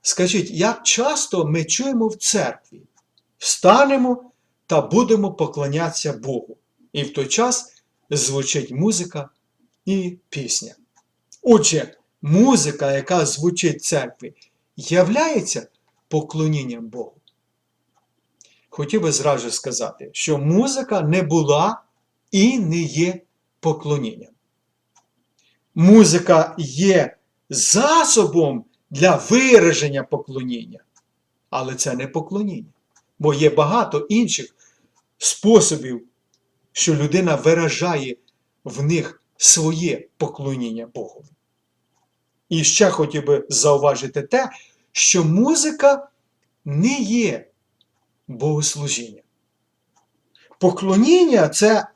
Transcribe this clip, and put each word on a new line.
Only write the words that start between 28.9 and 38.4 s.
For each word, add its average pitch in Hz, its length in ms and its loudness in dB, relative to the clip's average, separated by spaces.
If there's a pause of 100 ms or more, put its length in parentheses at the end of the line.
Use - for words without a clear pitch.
для 151 260 4 (140)
вираження 170 720 4
поклоніння, 127 760 -10 (720)
але 131 240 -6
це 127 200 -6
не 135 120 -8
поклоніння, 190 640 -8 (460)
бо 151 160 0
є 147 160 2
багато 156 480 0
інших 175 560 -2 (640)
способів, 143 840 2 (680)
що - 220 0
людина 151 400 0
виражає 156 840 0 (480)